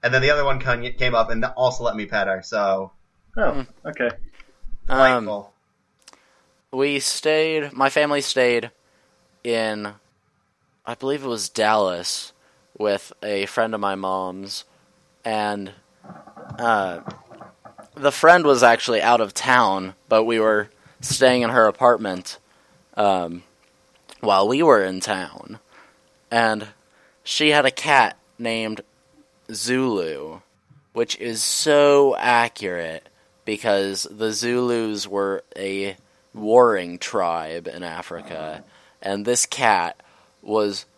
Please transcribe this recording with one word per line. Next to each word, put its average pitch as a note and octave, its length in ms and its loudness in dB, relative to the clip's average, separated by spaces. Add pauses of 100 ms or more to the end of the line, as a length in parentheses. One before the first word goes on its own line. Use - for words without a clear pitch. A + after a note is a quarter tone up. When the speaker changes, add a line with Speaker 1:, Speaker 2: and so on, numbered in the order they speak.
Speaker 1:
And A#2+ 120 0
then C3 80 2
the C#3 80 2
other D3 140 2
one C#3 160 2
con-, A#2+ 340 -4
came B2+ 200 0
up A2+ 160 2
and A#2 140 0
also B2 400 -2
let A2+ 120 -2
me G#2+ 100 -8
pet G2+ 200 -2
her, F#2+ 160 -4
so. G2 500 -2 (440)
Speaker 2:
Oh, G#3 160 2
Speaker 3:
Hmm. - 360 -8
Speaker 2:
okay. A#2+ 220 -4 (760)
Speaker 3:
Um, C3 360 4
Speaker 1:
Delightful. G2+ 280 -8 (1200)
Speaker 3:
we C#3 280 0
stayed, D#3 720 0
my C#3 180 2
family D3 300 2
stayed A#2+ 500 0 (720)
in, A2 480 -4 (960)
I A#2+ 80 -10
believe C3+ 300 -6
it C3+ 40 -6
was A2 200 -6
Dallas, G#2 840 -2 (460)
with G#2 340 -2 (100)
a G2+ 240 -4
friend A2+ 280 -2
of G#2 60 -6
my G2 140 -4
mom's, F#2+ 720 -6 (600)
and, G#2 480 -4 (840)
uh, G2+ 420 0 (920)
the C#3 180 2
friend E3+ 340 6
was C3 160 6
actually A#2 400 4
out A#2 180 4
of G2+ 140 -4
town, G2 600 2 (140)
but A2 160 4
we A2+ 160 0
were G#2+ 300 0 (300)
staying B2+ 420 2
in A#2 80 0
her A#2+ 160 6
apartment, G#2 720 0 (580)
um, F2+ 460 0 (800)
while G2+ 280 2
we C3+ 140 0
were B2+ 200 6
in F#2+ 180 -4
town, F#2+ 580 -8 (720)
and A2+ 380 0 (540)
she - 280 0
had D3 160 4
a C3 40 4
cat C3+ 460 2 (220)
named A2+ 420 -6 (720)
Zulu, F#2 880 -4 (520)
which A#2 260 -4
is A2+ 240 -8
so C#3+ 760 4
accurate, F2+ 920 -2 (360)
because G2 640 -2
the A2 220 -4
Zulus A2+ 760 -4
were G2 340 -4 (140)
a G2 400 -6 (360)
warring G#2+ 680 4
tribe E2+ 680 -6
in F2+ 160 -12
Africa, E2 800 -12 (400)
and G2+ 220 -6
this B2 220 0
cat F#2+ 540 0 (420)
was G#2 420 -2 (140)